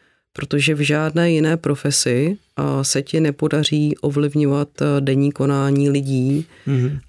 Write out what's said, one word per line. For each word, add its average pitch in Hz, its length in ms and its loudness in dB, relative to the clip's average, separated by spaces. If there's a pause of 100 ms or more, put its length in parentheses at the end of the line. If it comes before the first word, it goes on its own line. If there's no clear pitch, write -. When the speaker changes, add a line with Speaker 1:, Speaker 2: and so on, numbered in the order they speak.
(320)
Speaker 1:
Protože 147 420 -2
v 143 100 -2
žádné 156 460 0
jiné 156 260 2
profesi, 147 800 0 (200)
a, 139 280 -2
se 139 180 -2
ti 160 180 -2
nepodaří 151 760 0
ovlivňovat, 143 880 0
a, 143 180 0
denní 139 320 0
konání 139 580 0
lidí 139 560 0 (200)
Speaker 2:
Mhm. 135 320 0 (100)